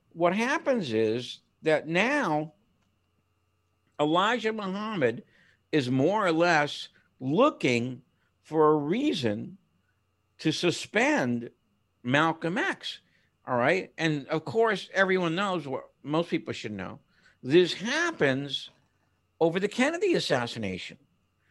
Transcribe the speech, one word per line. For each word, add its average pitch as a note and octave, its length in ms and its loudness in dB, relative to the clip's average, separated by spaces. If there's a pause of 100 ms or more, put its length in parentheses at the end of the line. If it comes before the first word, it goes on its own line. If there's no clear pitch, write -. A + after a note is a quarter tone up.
(140)
what F3 220 2
happens A#3+ 580 -2
is A2+ 460 -2 (240)
that D3+ 240 0
now F3 640 0 (1500)
Elijah G3+ 540 2
Muhammad G3 720 -2 (480)
is C3+ 180 2
more F3 360 2
or E3+ 60 2
less D#3+ 580 2 (300)
looking C3 840 2 (400)
for D3+ 280 4
a D#3 40 4
reason D#3 840 -2 (800)
to D#3 140 -2
suspend D#3+ 1000 0 (540)
Malcolm D#3+ 560 0
X, - 400 -6 (480)
all B2+ 100 0
right? D#3 400 0
And D#3 300 -2
of D#3 180 -4
course, A3 480 0
everyone F#3 400 2
knows F3+ 340 -4
what C3 220 -8 (140)
most D#3 260 -2
people D3+ 240 -4
should A2+ 180 -10
know. G2 280 -10 (420)
This D#3+ 320 4
happens E3+ 960 -4 (680)
over E3 200 0
the G3+ 80 -2
Kennedy E4 460 0
assassination, A#2 840 -4 (540)